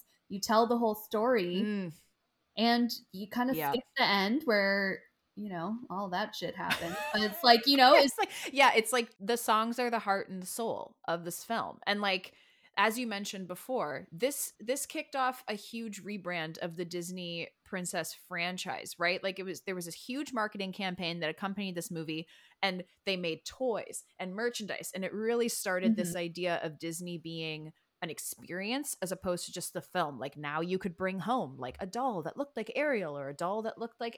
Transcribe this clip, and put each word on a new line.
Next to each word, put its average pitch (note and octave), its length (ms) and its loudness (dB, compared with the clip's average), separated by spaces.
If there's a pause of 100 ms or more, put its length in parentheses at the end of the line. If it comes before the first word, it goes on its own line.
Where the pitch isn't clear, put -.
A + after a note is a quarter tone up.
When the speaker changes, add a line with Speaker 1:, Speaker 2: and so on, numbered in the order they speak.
(280)
Speaker 1:
You G3 120 -6
tell A3 280 6
the A#3+ 100 4
whole A#3 180 4
story, G#3 720 2
Speaker 2:
Mm. G3 280 -2 (640)
Speaker 1:
and A#3 360 4 (200)
you G3+ 160 -10
kinda B3 280 0
Speaker 2:
Yeah. D3+ 160 2
Speaker 1:
skip B3 120 0 (140)
the C4 60 4
end G3+ 420 4
where, G3 560 4 (340)
you G#3 140 -10
know, F#3 280 -4 (120)
all F#3+ 200 -4
that G#3 260 -2
shit - 200 -6
happens. E3+ 400 -4 (180)
But G#3 80 0
it's G#3 220 -2
Speaker 2:
<laughs> - 0 -
Speaker 1:
like, A#3+ 220 10
you C#4 120 4
know, C4 160 12
Speaker 2:
Yeah, E4 80 12
Speaker 1:
it's C#4+ 100 8
Speaker 2:
it's - 80 -6
like, - 340 -2
yeah, C4+ 220 10
it's A3 180 4
like A#3 280 0
the A3+ 160 2
songs A3+ 420 2
are B3 100 0
the A3+ 100 0
heart G3 300 0
and F#3 120 -8
the F#3 60 -10
soul - 500 -6 (100)
of E3+ 160 -2
this E3+ 220 -8
film. F3 420 -4
And, G#3 140 2
like, F#3+ 320 0 (440)
as G#3+ 220 4
you B3 80 -2
mentioned G3+ 400 -6
before, F3+ 640 -4
this, A#3+ 480 -2
this B3+ 260 -2
kicked - 300 -8
off C4 320 0
a A3+ 60 -4
huge G#3 500 -8
rebrand F3 560 -4
of E3+ 180 -6
the F3+ 80 -4
Disney F3 640 -6 (160)
Princess F3+ 480 -4
franchise, F3 840 -6
right? F3 240 2
Like, F#3+ 160 -2
it F#3+ 40 -6
was, F3+ 180 -6
there F#3+ 140 -4
was F3 100 -6
this E3 100 -10
huge C#4 380 -6
marketing G#3+ 400 -2
campaign F3+ 480 -4
that D#3 80 0
accompanied F#3+ 460 -4
this E3+ 160 -6
movie, D#3+ 360 -6 (340)
and F#3 220 0 (220)
they F#3+ 120 0
made E3 280 -2
toys - 600 -4 (140)
and F#3 160 -6
merchandise, A3 580 -4
and F#3 120 -4
it - 80 -6
really A#3 360 2
started G#3 460 2
this G3+ 140 0
Speaker 1:
Mm-hmm. F3 80 -2
Speaker 2:
idea E3+ 460 0
of D#3 160 -6
Disney E3+ 380 -6
being D#3+ 560 -8 (280)
an E3+ 80 -6
experience G#3+ 920 -6
as F3+ 100 -4
opposed F3+ 340 -2
to - 60 -10
just - 220 -8
the E3+ 80 -4
film. D3+ 360 -2
Like, C#3 200 -6
now D3 240 -4
you F3+ 180 0
could F#3 160 -4
bring F#3+ 240 -2
home, E3+ 380 -2
like, B2+ 240 -6
a G3+ 40 -4
doll A3+ 380 -2
that - 140 -6
looked C#4 180 -6
like A3 220 -6
Ariel G#3+ 420 0
or C#3 80 -6
a C#3+ 80 -6
doll F#3+ 280 0
that A3+ 140 -6
looked A#3 220 -8
like A#3 180 -6